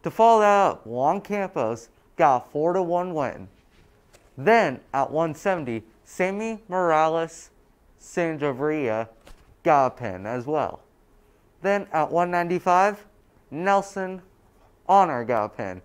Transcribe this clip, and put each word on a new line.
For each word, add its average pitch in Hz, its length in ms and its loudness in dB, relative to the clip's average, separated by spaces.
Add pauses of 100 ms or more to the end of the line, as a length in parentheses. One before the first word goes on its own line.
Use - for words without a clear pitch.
To 160 80 -6
follow 226 300 6
that 202 300 4
up, - 140 -12
Juan 139 360 -2
Campos 190 680 -6 (280)
got 143 200 4
a - 120 -8
four 160 240 -2
to 190 80 0
one 175 320 -2
win. 117 340 -6 (920)
Then 170 420 2 (140)
at 135 160 0
one 160 240 -2
seventy, 139 500 -4 (200)
Sammy 208 640 -6
Morales 165 800 0 (500)
Sanjavria 147 1080 -4 (540)
got 143 260 4
a - 40 0
pin 95 340 -10
as 120 200 -8
well. 143 340 -4 (840)
Then 196 320 -2
at 151 180 0
one 175 200 0
ninety-five, 180 760 0 (460)
Nelson 190 720 -2 (680)
Honor 175 360 4
got 110 220 0
a 104 40 -10
pin. 95 360 -10